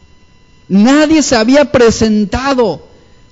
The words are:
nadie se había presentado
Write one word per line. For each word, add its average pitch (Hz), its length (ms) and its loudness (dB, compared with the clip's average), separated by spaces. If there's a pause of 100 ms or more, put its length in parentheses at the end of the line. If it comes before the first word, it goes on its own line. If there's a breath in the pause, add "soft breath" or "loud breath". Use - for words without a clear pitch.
(680)
nadie 285 540 2
se - 120 -4
había 254 360 0
presentado 226 1160 -2 (440 soft breath)